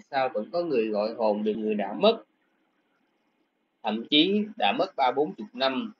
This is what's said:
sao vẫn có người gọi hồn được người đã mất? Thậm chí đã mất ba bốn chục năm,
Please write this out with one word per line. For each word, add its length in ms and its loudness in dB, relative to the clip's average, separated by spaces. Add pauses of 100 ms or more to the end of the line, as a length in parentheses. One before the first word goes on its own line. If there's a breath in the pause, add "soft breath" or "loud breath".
(100)
sao 180 0
vẫn 240 -6
có 80 0
người 260 2
gọi 300 0
hồn 260 0
được 140 0
người 180 -2
đã 180 -4
mất? 300 2 (1600)
Thậm 260 -4
chí 360 4 (120)
đã 140 2
mất 240 -2
ba 160 2
bốn 240 -2
chục 180 -12
năm, 460 -2